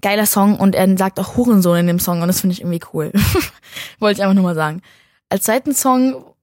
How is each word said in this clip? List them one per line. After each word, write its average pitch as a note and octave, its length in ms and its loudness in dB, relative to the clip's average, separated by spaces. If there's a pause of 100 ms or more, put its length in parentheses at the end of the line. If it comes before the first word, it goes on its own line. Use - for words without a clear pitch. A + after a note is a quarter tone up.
Geiler G#3 240 0
Song G3+ 320 2
und F#3+ 160 2
er F#3+ 220 4
sagt F#3+ 220 -2
auch G3 180 -6
Hurensohn F#3+ 420 2
in F3 100 2
dem F3 100 0
Song F3 240 -2
und E3+ 60 -2
das F#3 120 -2
finde F3+ 140 -2
ich F#3 60 -12
irgendwie E3+ 200 -6 (120)
cool. D#3 200 -6 (420)
<laughs> - 440 -20
Wollte G#3 200 0
ich G3 40 -2
einfach G3 120 2
nur F#3+ 100 4
mal F3 100 0
sagen. D#3 280 -4 (460)
Als G3 160 -4
zweiten C4 300 -2
Song C4 500 0 (180)